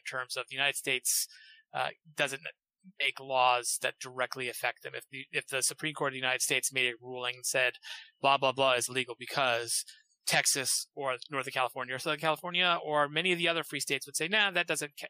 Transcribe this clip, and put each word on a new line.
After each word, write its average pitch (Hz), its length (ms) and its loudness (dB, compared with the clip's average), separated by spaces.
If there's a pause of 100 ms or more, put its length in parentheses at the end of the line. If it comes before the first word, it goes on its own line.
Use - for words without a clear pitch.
terms 127 260 -6
of 127 140 -4
the 135 60 -14
United 139 220 0
States, - 500 0 (480)
uh, - 140 -2 (260)
doesn't 139 260 -2 (580)
make 139 200 -2
laws 127 640 4
that 127 180 -2
directly 127 500 -4
affect - 340 -4
them. 135 120 -12
If 120 160 -10
the, 135 200 -12
if 143 160 -4
the 131 140 -2
Supreme - 320 -2
Court 143 180 -2
of - 20 -6
the 131 60 -8
United 127 220 0
States 131 320 0
made 131 140 2
a 120 120 -4
ruling 123 360 -8
and 127 100 -10
said, 127 280 2 (480)
"Blah, 139 160 6
blah, 135 160 2
blah 135 200 4
is 120 160 0
legal 123 300 -4
because 120 640 0 (420)
Texas - 720 2
or 135 220 -2 (120)
Northern 135 220 -2
California 127 420 0
or 131 60 -2
Southern 151 200 -2
California 175 640 2
or 147 280 2
many 170 240 2
of 175 40 2
the 170 120 2
other 165 120 2
free 143 200 -6
states 139 240 -2
would 139 100 -6
say, 160 140 -2
'Nah, 202 220 2
that 175 160 2
doesn't 151 300 -4
ca-, - 120 -10